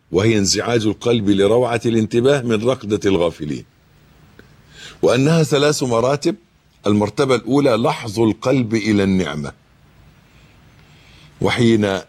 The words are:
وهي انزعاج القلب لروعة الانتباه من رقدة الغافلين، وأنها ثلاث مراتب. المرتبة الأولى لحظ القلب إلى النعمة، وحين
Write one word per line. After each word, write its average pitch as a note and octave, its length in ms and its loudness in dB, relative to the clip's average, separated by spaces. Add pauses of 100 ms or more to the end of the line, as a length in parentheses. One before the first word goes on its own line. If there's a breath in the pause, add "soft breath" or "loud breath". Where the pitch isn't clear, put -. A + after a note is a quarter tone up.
(120)
وهي G#2+ 260 2
انزعاج G#2 480 -2
القلب A2 440 0
لروعة A2+ 560 2
الانتباه A#2 560 0
من A2+ 280 -2
رقدة G#2+ 360 -2
الغافلين، D#2+ 600 -2 (1400 loud breath)
وأنها C#3+ 420 2
ثلاث D3 400 0
مراتب. C3 520 0 (520)
المرتبة G#2 480 0
الأولى C3+ 340 0
لحظ A2+ 500 -2
القلب A2+ 560 0
إلى G#2 280 0
النعمة، D2+ 480 -2 (1900 soft breath)
وحين G#2 680 2